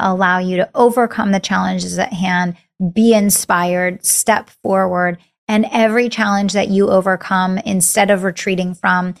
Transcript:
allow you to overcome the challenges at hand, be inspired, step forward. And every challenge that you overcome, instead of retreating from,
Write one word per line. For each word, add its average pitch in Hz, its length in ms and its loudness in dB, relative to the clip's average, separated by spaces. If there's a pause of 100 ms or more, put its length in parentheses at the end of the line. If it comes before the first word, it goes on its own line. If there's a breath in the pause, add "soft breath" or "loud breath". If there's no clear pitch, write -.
allow 185 320 0
you 185 180 -2
to 180 160 0
overcome 233 580 0
the 196 80 2
challenges 185 600 -4
at 190 120 -4
hand, 180 440 -2 (380 soft breath)
be 226 200 4
inspired, 180 880 0
step - 460 0 (140)
forward. 180 560 0 (280 soft breath)
And 214 240 2
every 233 380 2
challenge 202 440 -2
that 202 160 0
you 196 200 2
overcome, 185 680 0
instead 202 500 0
of 190 140 2
retreating 180 500 -4
from, 180 480 -2